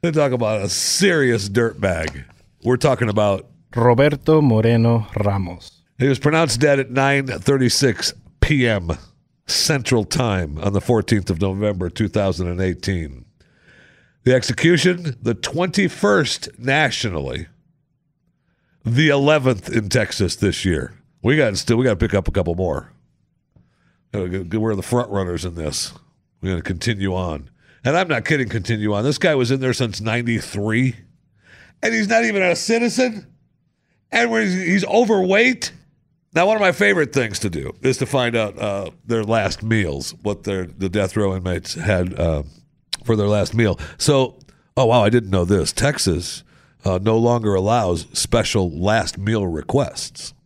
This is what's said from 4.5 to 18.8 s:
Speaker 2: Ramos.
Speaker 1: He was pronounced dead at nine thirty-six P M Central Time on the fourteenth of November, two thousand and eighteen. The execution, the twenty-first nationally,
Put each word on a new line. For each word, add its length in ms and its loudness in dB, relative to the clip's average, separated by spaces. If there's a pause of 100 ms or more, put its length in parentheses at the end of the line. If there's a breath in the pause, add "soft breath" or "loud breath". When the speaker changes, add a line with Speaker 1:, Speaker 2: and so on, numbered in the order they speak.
Speaker 2:
Ramos. 600 -4 (160)
Speaker 1:
He 80 2
was 100 2
pronounced 420 2
dead 200 4
at 100 -4
nine 380 0
thirty-six 840 0 (280)
P 280 2
M 300 -2 (480)
Central 580 0
Time 540 -2
on 160 -2
the 80 2
fourteenth 480 0
of 100 0
November, 520 -2
two 160 -2
thousand 400 -2
and 120 -6
eighteen. 640 -4 (1000 soft breath)
The 100 4
execution, 880 0
the 140 -2
twenty-first 1200 -2
nationally, 880 -2 (1400)